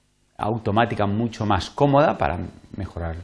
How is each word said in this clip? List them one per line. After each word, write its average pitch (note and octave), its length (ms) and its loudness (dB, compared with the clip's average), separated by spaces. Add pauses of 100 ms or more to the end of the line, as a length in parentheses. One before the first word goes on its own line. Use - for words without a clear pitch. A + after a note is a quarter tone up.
(380)
automática G#2+ 680 0
mucho A2 400 -2
más G2 240 0
cómoda C#3+ 480 4
para D#2+ 180 0 (400)
mejorar E2 480 -8